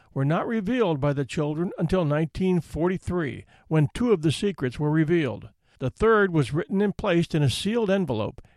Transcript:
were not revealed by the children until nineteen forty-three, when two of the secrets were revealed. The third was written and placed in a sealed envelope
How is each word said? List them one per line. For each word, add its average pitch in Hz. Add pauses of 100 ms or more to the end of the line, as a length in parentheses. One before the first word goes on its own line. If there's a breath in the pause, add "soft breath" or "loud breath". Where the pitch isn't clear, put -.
(140 soft breath)
were 131
not 160
revealed 214
by 143
the 139
children 156
until 175
nineteen 165
forty-three, 165 (240 soft breath)
when 156
two 240
of 170
the 160
secrets 135
were 151
revealed. 151 (300 soft breath)
The 131
third 208
was 139
written 175
and 202
placed 170
in 151
a 135
sealed 214
envelope 135 (160 soft breath)